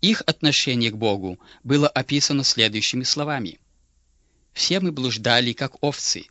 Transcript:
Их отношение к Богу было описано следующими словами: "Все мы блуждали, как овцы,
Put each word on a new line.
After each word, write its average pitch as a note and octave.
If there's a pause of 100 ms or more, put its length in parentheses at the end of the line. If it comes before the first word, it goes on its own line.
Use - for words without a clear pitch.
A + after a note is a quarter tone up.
Их G#3
отношение B2+
к G#2+
Богу G2 (240)
было C#3+
описано C#3
следующими A2
словами: C#3 (960)
"Все -
мы F#3
блуждали, A#2+
как -
овцы, -